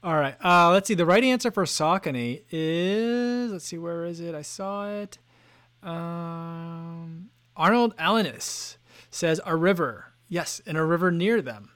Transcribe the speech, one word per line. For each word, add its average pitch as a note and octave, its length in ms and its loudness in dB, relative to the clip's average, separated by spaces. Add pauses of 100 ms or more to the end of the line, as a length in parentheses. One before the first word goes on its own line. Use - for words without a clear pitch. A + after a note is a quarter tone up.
All E3 140 -2
right. C#3 280 0
Uh, F3 280 8
let's F#3+ 160 4
see. A3+ 60 2
The F3 120 4
right F#3+ 180 6
answer B3+ 280 2
for F#3+ 140 0
Saucony D3+ 840 0
is, A3+ 1000 0
let's F3+ 140 -10
see, E3+ 120 -10
where E3+ 280 -6
is E3+ 140 -8
it? E3+ 140 -8
I D3+ 80 -8
saw G3+ 480 -8
it. G#3 280 -10 (680)
Um, E3 1500 -10 (280)
Arnold A3+ 400 4
Alanis F3+ 800 -2 (320)
says, D#3+ 360 0
"A E3 100 -2
river." D#3+ 580 0 (140)
Yes, F3 380 -4
in D#3 100 -6
a D#3+ 100 2
river E3+ 260 4
near F#3 300 2
them. A2 340 -12